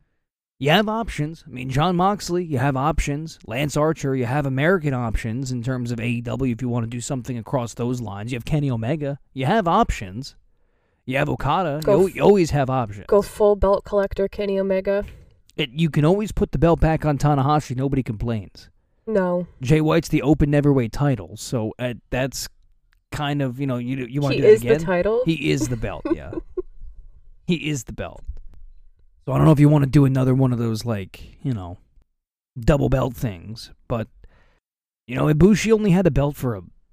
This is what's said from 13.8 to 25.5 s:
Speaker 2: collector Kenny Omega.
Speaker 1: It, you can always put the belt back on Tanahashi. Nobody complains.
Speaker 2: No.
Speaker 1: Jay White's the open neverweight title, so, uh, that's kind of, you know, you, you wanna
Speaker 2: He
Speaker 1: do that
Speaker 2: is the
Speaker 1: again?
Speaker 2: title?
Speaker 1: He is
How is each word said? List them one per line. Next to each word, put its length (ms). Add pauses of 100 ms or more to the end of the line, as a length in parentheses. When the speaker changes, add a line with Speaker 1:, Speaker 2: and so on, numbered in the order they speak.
Speaker 2:
collector 440
Kenny 320
Omega. 460 (500)
Speaker 1:
It, 140
you 220
can 120
always 280
put 200
the 60
belt 220
back 260
on 140
Tanahashi. 560
Nobody 260
complains. 680 (380)
Speaker 2:
No. 400 (140)
Speaker 1:
Jay 200
White's 280
the 120
open 300
neverweight 420
title, 420
so, 440
uh, 160 (160)
that's 360 (640)
kind 300
of, 180
you 60
know, 120
you, 280
you 160
wanna 140
Speaker 2:
He 60
Speaker 1:
do 60
that 60
Speaker 2:
is 80
the 80
Speaker 1:
again? 120
Speaker 2:
title? 440
Speaker 1:
He 240
is 200